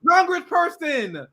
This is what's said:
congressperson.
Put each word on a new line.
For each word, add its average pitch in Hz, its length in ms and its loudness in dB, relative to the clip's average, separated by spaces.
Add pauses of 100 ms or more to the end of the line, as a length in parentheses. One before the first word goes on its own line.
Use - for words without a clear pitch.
congressperson. 330 1300 0